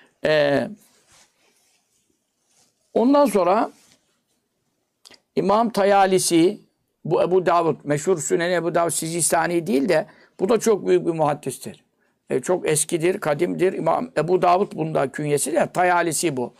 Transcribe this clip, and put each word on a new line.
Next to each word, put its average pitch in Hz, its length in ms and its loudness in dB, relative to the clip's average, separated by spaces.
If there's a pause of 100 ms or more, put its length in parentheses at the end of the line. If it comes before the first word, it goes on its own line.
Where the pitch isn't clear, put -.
(260)
Ee, 147 420 2 (2250)
ondan 277 320 4
sonra 196 460 2 (1600)
İmam 202 340 0
Tayalisi, 190 880 2 (460)
bu 160 160 0
Ebu 175 240 0
Davud, 170 380 2
meşhur 151 340 -2
Sünen-i 175 360 -2
Ebu 165 220 -2
Davud 170 160 0
Sicistani 165 760 -2
değil 247 220 0
de 156 180 0 (320)
bu 190 100 -2
da 226 100 2
çok 185 280 0
büyük 180 180 2
bir 170 60 -2
muhaddistir. 147 720 -4 (460)
E, 135 100 0
çok 175 300 -2
eskidir, 170 500 -2
kadimdir. 175 540 -2
İmam 165 440 -2
Ebu 165 240 0
Davud 185 340 2
bunda 156 360 -4
künyesi 147 420 -4
de 254 200 0
Tayalisi 170 640 0
bu. 120 220 -6